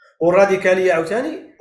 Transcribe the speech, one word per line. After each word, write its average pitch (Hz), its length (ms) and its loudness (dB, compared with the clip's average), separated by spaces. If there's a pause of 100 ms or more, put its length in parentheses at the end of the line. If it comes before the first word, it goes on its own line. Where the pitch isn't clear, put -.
(220)
والراديكالية 185 720 2
عاوتاني 202 680 -6